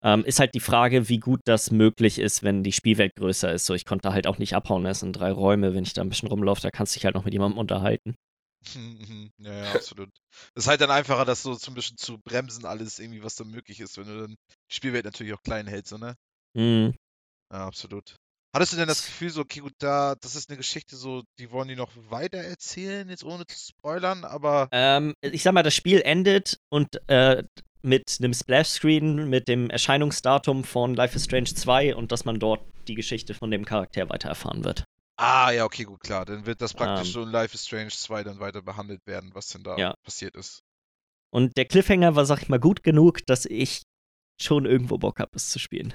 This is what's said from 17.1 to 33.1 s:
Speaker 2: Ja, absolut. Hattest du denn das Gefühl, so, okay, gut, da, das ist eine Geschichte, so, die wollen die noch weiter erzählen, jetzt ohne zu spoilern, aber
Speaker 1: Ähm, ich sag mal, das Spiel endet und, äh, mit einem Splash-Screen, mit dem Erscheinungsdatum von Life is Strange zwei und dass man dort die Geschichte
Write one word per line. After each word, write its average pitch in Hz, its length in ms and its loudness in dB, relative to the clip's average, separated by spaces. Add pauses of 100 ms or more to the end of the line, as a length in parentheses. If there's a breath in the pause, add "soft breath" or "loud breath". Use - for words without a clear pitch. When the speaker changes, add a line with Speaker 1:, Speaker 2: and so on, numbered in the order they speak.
Speaker 2:
Ja, 95 140 -10
absolut. - 480 -16 (400)
Hattest 170 180 0
du 170 40 -6
denn 170 100 -2
das 156 180 -2
Gefühl, - 240 -8
so, 156 120 -8
okay, 147 180 -10
gut, 143 200 -14
da, 143 420 -2
das 131 140 -14
ist 147 140 -12
eine 143 80 -14
Geschichte, - 380 -10
so, 127 280 -10 (140)
die 120 140 -18
wollen 131 160 -6
die 131 80 -10
noch 127 160 -10 (180)
weiter 160 280 -8
erzählen, 185 720 -10
jetzt 180 160 -16
ohne 175 200 -10
zu - 120 -18
spoilern, 180 680 -6
aber 143 480 0
Speaker 1:
Ähm, 139 500 4
ich 143 220 -6
sag 185 100 6
mal, 180 100 6
das 151 120 4
Spiel 180 260 6
endet 190 560 2 (140)
und, 147 160 2 (220)
äh, 131 340 8 (400)
mit 131 360 2
einem 123 140 2
Splash-Screen, 151 960 2
mit 127 180 2
dem 123 220 2
Erscheinungsdatum 139 960 2
von 123 320 -2
Life 123 220 2
is - 80 -2
Strange 127 280 0
zwei 135 420 2
und 113 160 -6
dass 117 140 -4
man 113 140 -2
dort 110 220 0 (260)
die 113 80 -6
Geschichte 113 400 -6